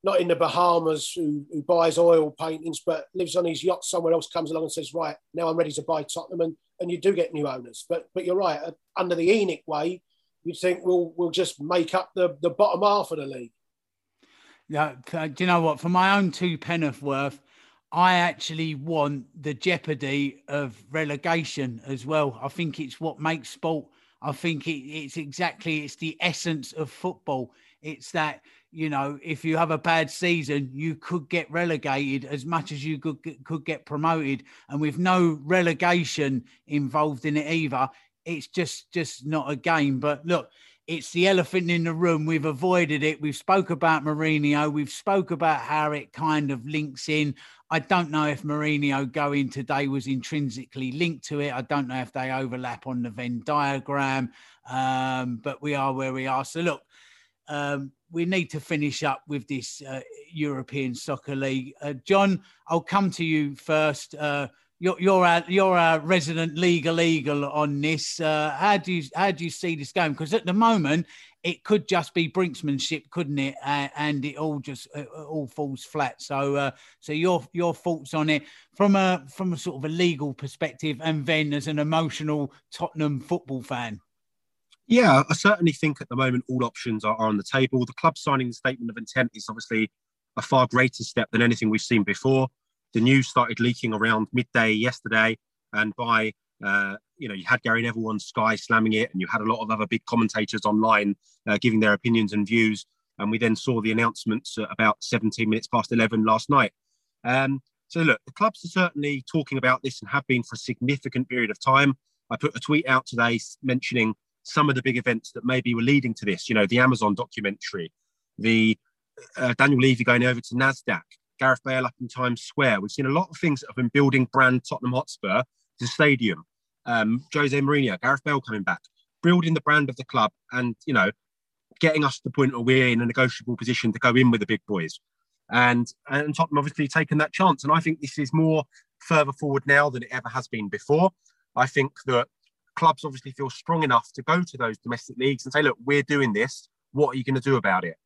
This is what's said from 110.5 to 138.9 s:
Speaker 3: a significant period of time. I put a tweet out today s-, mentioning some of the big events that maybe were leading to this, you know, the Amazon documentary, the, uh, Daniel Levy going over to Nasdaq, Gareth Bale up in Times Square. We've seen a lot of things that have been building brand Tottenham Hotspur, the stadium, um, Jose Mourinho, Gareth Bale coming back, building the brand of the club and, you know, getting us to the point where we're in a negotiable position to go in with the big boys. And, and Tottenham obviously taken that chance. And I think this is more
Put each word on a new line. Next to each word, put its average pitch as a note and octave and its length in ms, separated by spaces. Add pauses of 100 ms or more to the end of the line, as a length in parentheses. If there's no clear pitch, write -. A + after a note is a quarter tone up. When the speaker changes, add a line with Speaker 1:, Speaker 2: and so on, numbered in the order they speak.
Speaker 3:
a - 20
significant C3 720
period A#2+ 220
of - 80
time. C3+ 380 (320)
I A2+ 60
put - 200
a C#3+ 40
tweet D3+ 280
out B2+ 200
today A#2 280
s-, - 280
mentioning B2 500 (320)
some D3+ 240
of C3 60
the B2+ 80
big B2 140
events A#2 340
that A#2 140
maybe B2 280
were A#2 80
leading B2+ 320
to - 120
this, F#2+ 240
you A#2 40
know, G#2 120
the A#2+ 120
Amazon A#2 380
documentary, G2+ 800 (440)
the, A2 400 (600)
uh, B2+ 200
Daniel C3+ 220
Levy B2+ 240
going B2 220
over B2 160
to - 140
Nasdaq, B2+ 480 (360)
Gareth B2+ 240
Bale C3 220
up B2+ 160
in A#2+ 80
Times B2 320
Square. A#2 400
We've G#2 100
seen C3+ 140
a C3 40
lot E3 200
of D#3+ 80
things D3 240
that - 80
have - 80
been B2 160
building C3+ 400
brand B2+ 340
Tottenham B2 240
Hotspur, B2 520 (360)
the A#2+ 80
stadium, A#2+ 560 (420)
um, A#2 380 (100)
Jose C#3+ 240
Mourinho, C#3 440
Gareth C3+ 240
Bale C#3+ 160
coming G#2+ 220
back, F2 180 (400)
building E3+ 320
the D#3 80
brand D3 280
of A#2+ 60
the C3+ 80
club A2 300 (180)
and, A#2+ 240 (100)
you C#3+ 80
know, G2+ 180 (680)
getting D#3 240
us C3+ 140
to - 80
the C3+ 60
point C3+ 200
where B2 80
we're B2+ 300
in A#2 100
a A#2+ 60
negotiable A#2+ 500
position A2+ 380
to - 60
go B2 100
in B2 200
with A2+ 120
the G2+ 40
big G#2+ 220
boys. F2 320 (520)
And, A#2+ 360 (220)
and D3 260
Tottenham D#3 220
obviously D3 320
taken D#3+ 300
that D#3 120
chance. F3 320
And C#3+ 80
I E3 80
think E3 220
this C3+ 160
is C#3+ 160
more D#3+ 320 (340)